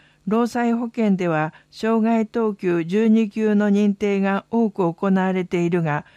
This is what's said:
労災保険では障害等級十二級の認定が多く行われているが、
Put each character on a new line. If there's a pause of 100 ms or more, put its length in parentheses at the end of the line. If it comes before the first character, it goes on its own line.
(260)
労
災
保
険
で
は (160)
障
害
等
級
十
二
級
の
認
定
が
多
く
行
わ
れ
て
い
る
が、 (120)